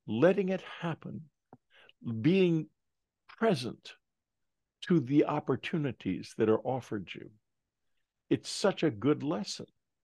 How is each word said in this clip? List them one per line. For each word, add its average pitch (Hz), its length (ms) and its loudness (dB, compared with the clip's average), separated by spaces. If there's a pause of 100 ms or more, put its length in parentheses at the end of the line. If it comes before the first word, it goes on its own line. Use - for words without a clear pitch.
letting 185 400 2
it 185 140 -2 (180)
happen, - 500 -10 (920)
being 170 460 4 (600)
present 131 680 -4 (880)
to 170 180 4
the 143 240 4
opportunities 139 1120 -2
that 110 100 4
are 110 140 4
offered 120 520 -6
you, - 160 -16 (1000)
it's 135 200 0
such 196 340 0
a 156 60 4
good 127 340 0
lesson. 180 420 -6 (380)